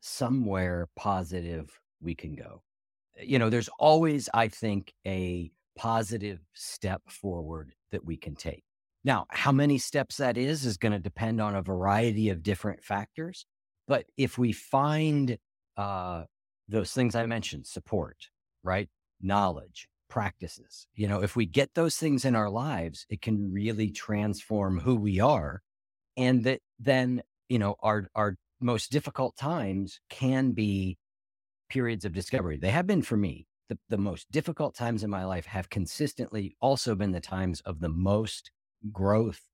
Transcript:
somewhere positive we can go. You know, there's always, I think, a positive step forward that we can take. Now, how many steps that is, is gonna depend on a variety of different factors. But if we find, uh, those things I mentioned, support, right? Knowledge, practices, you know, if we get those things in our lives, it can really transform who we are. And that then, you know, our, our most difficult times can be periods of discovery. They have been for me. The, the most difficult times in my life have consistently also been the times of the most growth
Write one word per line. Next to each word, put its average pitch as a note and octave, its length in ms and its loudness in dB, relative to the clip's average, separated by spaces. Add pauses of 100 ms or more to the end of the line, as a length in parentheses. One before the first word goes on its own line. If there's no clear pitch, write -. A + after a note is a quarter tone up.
somewhere F#2+ 960 0
positive E2+ 840 -4 (200)
we E2 140 -4
can D2 220 -10
go. - 260 -16 (580)
You C3 200 2
know, A2+ 100 4
there's A#2 180 0 (120)
always, D#3 520 6
I A2+ 140 4
think, G#2 480 -4 (100)
a F2+ 460 -4 (260)
positive G#2 640 -2 (160)
step - 540 -6
forward E2 680 -8 (160)
that G2 140 -8
we D#2+ 120 -6
can D2 200 -12
take. - 260 -10 (400)
Now, B2+ 280 2
how - 200 2
many C#3 280 6
steps - 400 -2
that B2 200 2
is, C#3 260 -2
is G#2+ 120 0
gonna G#2 240 0
depend A2+ 400 -2
on G#2 160 0
a F#2+ 60 0
variety G#2 680 2
of E2+ 160 -2
different G#2 400 -2
factors. C3 600 -8 (440)
But C3+ 180 2 (100)
if C3+ 220 0
we A#2+ 140 4
find, C#3+ 840 2 (380)
uh, F2+ 460 -4 (460)
those G#2 240 0
things A#2+ 240 2
I A#2 100 0
mentioned, G#2+ 400 -6
support, - 600 -6 (340)
right? F#2 260 -2 (320)
Knowledge, F#2+ 680 0 (200)
practices, - 840 -8
you G#2 140 -2
know, G2 140 0
if G#2 140 0
we A#2 100 4
get C#3 280 2
those E3 220 2
things C#3 300 0
in B2 100 4
our G#2 140 2
lives, G#2+ 580 -4
it G#2+ 140 -6
can G2+ 280 0
really G#2 400 0
transform G#2+ 880 0
who B2+ 160 2
we G2+ 260 2
are. G#2+ 420 2 (560)
And B2+ 260 4
that B2+ 160 2 (180)
then, B2+ 440 2 (260)
you B2 100 2
know, G2+ 220 2
our, G#2+ 340 0
our G#2 220 0 (240)
most B2 320 0
difficult C#3 440 -2
times G2+ 640 -4 (100)
can C3 420 2
be G2 460 0 (720)
periods A#2 340 -2
of F#2+ 80 -4
discovery. F2 460 -2
They F2 100 0
have E3 180 2
been F#3+ 140 4
for - 160 0
me. F#2 300 -2 (240)
The, - 80 -6 (100)
the A2+ 80 -2
most G2 340 -4
difficult D3+ 440 -2
times A#2 280 -2
in A2 60 -4
my F#2+ 160 -4
life F#2 220 -4
have F#2+ 240 -6
consistently G2+ 920 -4
also B2 340 2
been G2 180 0
the F2 60 -2
times F#2 440 -4
of E2 180 -8
the E2+ 80 -2
most G2 640 0 (420)
growth G#2 480 2 (140)